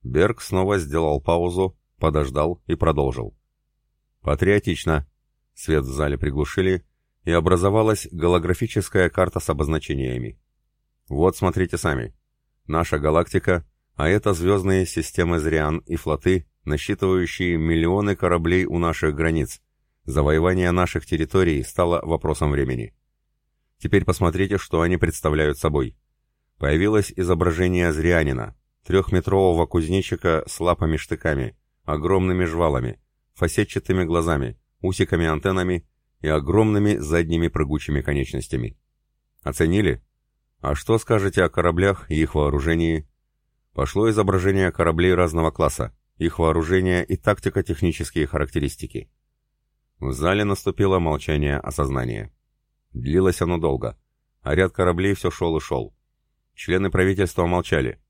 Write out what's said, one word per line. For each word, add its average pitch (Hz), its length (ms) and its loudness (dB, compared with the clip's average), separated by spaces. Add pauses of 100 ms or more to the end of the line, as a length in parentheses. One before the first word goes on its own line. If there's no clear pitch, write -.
Берг 80 400 0
снова 98 360 0
сделал 76 420 0
паузу, 87 580 0 (200)
подождал 76 680 0
и 80 80 0
продолжил. 67 640 -2 (840)
"Патриотично". 80 880 0 (440)
Свет 78 300 -2
в 65 80 -8
зале 71 260 -2
приглушили, 76 680 -2 (380)
и - 80 -2
образовалась 92 800 2
голографическая 90 1000 0
карта 90 300 0
с - 100 -4
обозначениями. 67 920 -4 (680)
"Вот, 85 280 0
смотрите 90 420 -2
сами. 65 360 -4 (540)
Наша 80 320 -2
галактика, 87 680 0 (300)
а 73 120 -2
это 101 260 2
звездные 95 520 2
системы 87 540 -2
Зриан 78 400 0
и - 160 -6
флоты, 80 500 -2 (200)
насчитывающие 90 920 -2
миллионы 82 580 0
кораблей 87 500 2
у 85 140 -4
наших 82 360 0
границ. 80 460 -2 (440)
Завоевание 80 680 2
наших 87 340 0
территорий 80 580 0
стало 85 400 0
вопросом 76 480 -2
времени. 64 440 -4 (840)
Теперь - 260 2
посмотрите, 92 540 0
что 85 240 -2
они 85 160 2
представляют 76 600 0
собой". 73 380 -2 (640)
Появилось 95 580 0
изображение 87 760 2
Зрианина, 76 640 0 (300)
трехметрового 92 800 2
кузнечика 85 840 0
с - 120 -12
лапами-штыками, 80 960 -2 (280)
огромными 90 640 0
жвалами, 76 560 -2 (320)
фасетчатыми 92 720 -2
глазами, 80 520 -2 (240)
усиками-антеннами 90 1040 0 (360)
и 76 80 -2
огромными 101 680 2
задними 82 540 0
прыгучими 73 520 -2
конечностями. 65 760 -4 (640)
Оценили? 82 580 0 (600)
А 71 140 -2
что 110 220 0
скажете 98 460 2
о 85 60 2
кораблях 87 600 0
и 78 60 -2
их 78 200 0
вооружении? 78 680 0 (680)
Пошло 98 360 0
изображение 95 600 2
кораблей 85 420 2
разного 82 380 2
класса, 67 420 -2 (240)
их 82 220 -2
вооружение 85 640 2
и 92 120 -4
тактико-технические 87 1080 -2
характеристики. - 840 -6 (880)
В 67 140 -4
зале 90 300 0
наступило 98 560 0
молчание 73 580 0
осознания. 62 760 -4 (600)
Длилось 87 480 0
оно 87 160 0
долго, 65 400 -2 (440)
а 73 140 -2
ряд 92 160 4
кораблей 90 420 0
все 92 160 -4
шел 82 280 -2
и - 20 0
шел. 60 340 -6 (600)
Члены 92 360 -2
правительства 92 560 2
молчали. 85 640 0